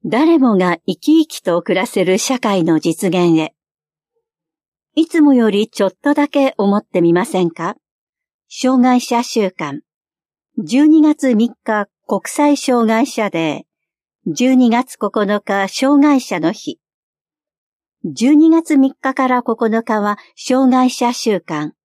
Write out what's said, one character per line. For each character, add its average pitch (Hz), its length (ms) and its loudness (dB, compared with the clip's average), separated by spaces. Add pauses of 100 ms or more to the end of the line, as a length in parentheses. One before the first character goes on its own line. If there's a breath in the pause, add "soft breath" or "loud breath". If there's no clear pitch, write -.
誰 311 340 2
も 240 160 2
が 180 220 0 (100)
生 185 120 -6
き 311 220 2
生 302 60 0
き - 140 -16
と 175 200 -2
暮 180 180 -2
ら 214 60 -2
せ 196 180 -2
る 185 140 2
社 254 220 -4
会 196 240 -2
の 160 160 2
実 170 300 -4
現 170 280 2
へ。 156 160 -4 (1400)
い 320 120 0
つ 330 140 0
も 285 120 6
よ 233 160 4
り 202 200 -2
ち - 140 -4
ょ 196 40 2
っ 185 60 -4
と 285 200 -2
だ 285 140 0
け 277 300 -2
思 202 200 0
っ 214 60 -4
て - 180 -4
み 170 120 2
ま 175 120 0
せ 185 180 -2
ん 165 80 -2
か？ 170 240 -10 (720)
障 254 320 0
害 247 180 4
者 240 240 -4
週 208 280 -2
間。 143 300 -12 (760)
十 233 280 0
二 311 160 6
月 302 340 2
三 233 160 0 (120)
日、 208 240 -4 (200)
国 196 180 -4
際 294 320 0
障 240 300 0
害 226 200 0
者 214 220 -4
デ 160 360 -4 (640)
ー。 160 80 -6
十 254 180 0
二 254 160 4
月 240 280 -2
九 208 120 -6 (160)
日、 196 420 -4
障 277 340 0
害 285 180 2
者 185 200 -6
の 277 120 -2
日。 - 280 -12 (1200)
十 220 300 -2
二 320 160 6
月 330 280 2
三 269 160 2
日 262 200 -6
か 262 140 -2
ら 247 160 -2
九 226 260 -2
日 226 320 -2
は 208 160 -4 (180 soft breath)
障 262 340 0
害 254 200 2
者 247 240 -4
週 202 260 -2
間。 151 340 -8 (120)